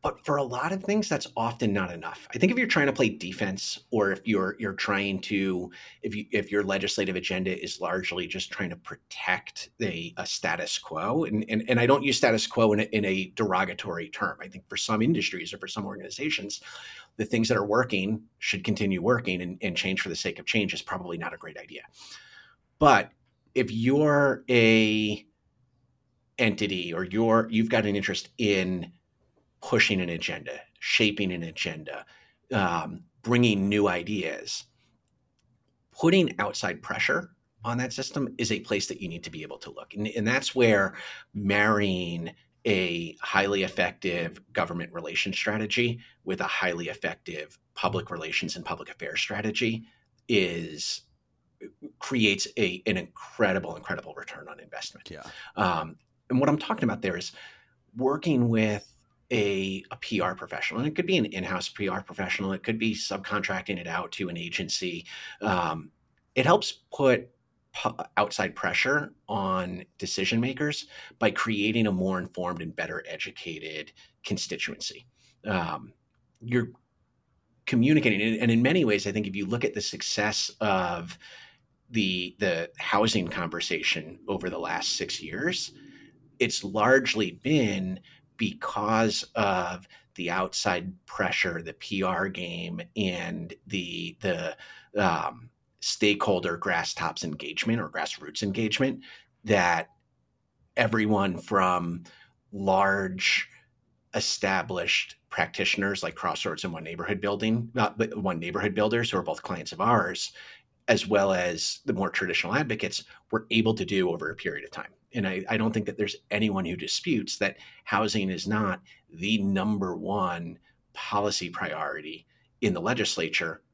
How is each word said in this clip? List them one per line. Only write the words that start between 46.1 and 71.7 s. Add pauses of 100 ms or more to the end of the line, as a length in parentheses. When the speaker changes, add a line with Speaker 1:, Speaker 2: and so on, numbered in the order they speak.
Speaker 1:
with
a
highly
effective (160)
public
relations
and
public
affairs
strategy (420)
is, (1000)
creates (120)
a,
an
incredible,
incredible
return
on
investment.
Speaker 2:
Yeah. (340)
Speaker 1:
Um, (320)
and
what
I'm
talking
about
there
is (640)
working
with (420)
a,
a
P
R
professional,
and
it
could
be
an
in-house
P
R
professional,
it
could
be
subcontracting
it
out
to
an
agency. (340)
Um, (440)
it
helps (120)
put (440)
pu-, (220)
outside
pressure (120)
on (120)
decision
makers (320)
by
creating